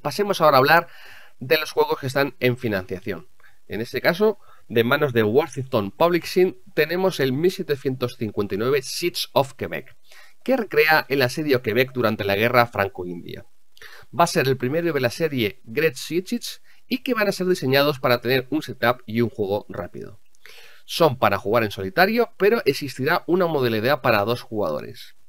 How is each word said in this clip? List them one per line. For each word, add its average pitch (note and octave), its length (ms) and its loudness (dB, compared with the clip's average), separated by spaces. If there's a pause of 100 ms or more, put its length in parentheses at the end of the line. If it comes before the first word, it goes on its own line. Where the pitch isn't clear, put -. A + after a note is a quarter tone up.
Pasemos G3 400 -2
ahora D3+ 160 8
a - 20 10
hablar D#3+ 280 6 (520)
de D3 180 2
los D#3 140 -4
juegos D3+ 280 2
que C3+ 80 -6
están C#3 340 0
en B2 160 2
financiación. F#2+ 680 -6 (400)
En G2 120 -8
este A#2+ 220 -6
caso, G3+ 360 2 (300)
de A2+ 160 4
manos C#3 300 2
de A2+ 100 4
Worthington B2+ 680 0
Publishing, F3 680 2 (160)
tenemos E3+ 480 0
el C3+ 100 2
mil E3 200 2
setecientos C3 640 -6
cincuenta G#2 380 -4
y - 20 -4
nueve C3 240 0
Siege - 500 -6
of C3+ 220 2
Quebec, E2+ 420 -10 (480)
que C4 140 0
recrea D#3 500 2
el C#3 140 0
asedio C3 360 2
a - 40 0
Quebec B2+ 320 0
durante A2 320 0
la G2 100 2
guerra A#2 320 4
franco-india. F2+ 800 -6 (720)
Va E3+ 80 6
a - 20 -6
ser C3+ 220 0
el C3 80 2
primero D#3 340 -2
de C#3+ 80 -2
la B2 100 0
serie C3+ 540 -2
Great D3 320 -2
Sieges - 680 -6 (280)
y C4 80 -2
que - 160 -4
van G#3+ 160 0
a - 20 -2
ser F#3 160 -4
diseñados C#3+ 520 2
para B2 200 2
tener B2+ 300 0
un D3+ 120 -2
setup - 440 -2
y A2 160 -2
un A2+ 80 2
juego G2+ 400 -4
rápido. - 500 -12 (640)
Son D3+ 340 2
para G2+ 200 2
jugar A2+ 260 0
en G2+ 80 -2
solitario, F#3 680 0
pero G#3+ 280 2
existirá D3 640 -2
una F3+ 180 2
modalidad B2+ 560 0
para G#2+ 240 4
dos A#2+ 160 -2
jugadores. D2+ 720 -6 (140)